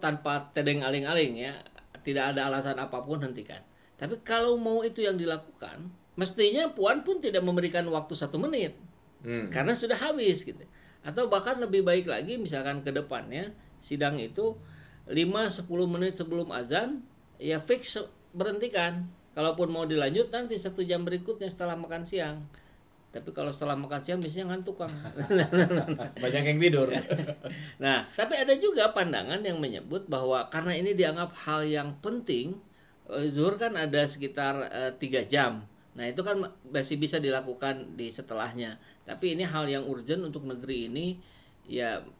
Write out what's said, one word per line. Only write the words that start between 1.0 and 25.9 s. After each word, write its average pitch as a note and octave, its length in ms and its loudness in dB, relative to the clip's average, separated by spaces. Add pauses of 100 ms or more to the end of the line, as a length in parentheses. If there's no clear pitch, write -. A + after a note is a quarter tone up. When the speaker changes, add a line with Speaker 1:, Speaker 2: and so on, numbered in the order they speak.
Speaker 1:
ya, C#3 80 -8 (480)
tidak C#3 320 0
ada C#3 160 2
alasan C3+ 240 0
apapun, C3+ 480 -4
hentikan. A#2+ 400 -10 (320)
Tapi G3 240 -6
kalau A#3 400 2
mau A3+ 240 2
itu A3+ 160 -2
yang G3+ 160 4
dilakukan, D#3+ 720 -4 (320)
mestinya G#3+ 560 4
Puan B3 320 4
pun F4+ 160 0
tidak G3 160 2
memberikan F3 480 2
waktu D#3+ 320 -2
satu C#3+ 160 -4
menit. G#3+ 400 -2 (480)
Speaker 2:
Hmm. A#2 240 -4
Speaker 1:
Karena C#3+ 240 0
sudah A#3 240 0
habis B3 480 2
gitu. - 160 -10 (480)
Atau G#3 240 0
bahkan G3+ 240 2
lebih G3 320 4
baik F3 240 4
lagi, D#3 240 -2
misalkan C#3+ 480 -2
ke C#3+ 80 -2
depannya C#3+ 640 -4 (240)
sidang C#3+ 400 -2
itu G#3+ 400 -2 (480)
lima, F#3 400 2
sepuluh F3+ 400 0
menit F3+ 320 0
sebelum E3+ 320 -2
azan, F#3+ 480 -2 (400)
ya D#3 240 -2
fix B3 320 2 (400)
berhentikan. F#3 720 0 (320)
Kalaupun D#3+ 320 2
mau E3 160 -2
dilanjut D#3 480 2
nanti A#3 240 -2
satu F#3 240 -4
jam F3 240 0
berikutnya F#3 400 -4
setelah F3 320 -4
makan E3 240 -8
siang. D#3 400 -4 (680)
Tapi D3+ 240 -12
kalau D3 160 -4
setelah C#3+ 240 -4
makan C#3 320 -4
siang F3+ 160 -2
biasanya F3 320 -4
ngantuk, F#3 320 -6
Kang. D#3+ 80 -8 (640)
<laughs> E3 640 2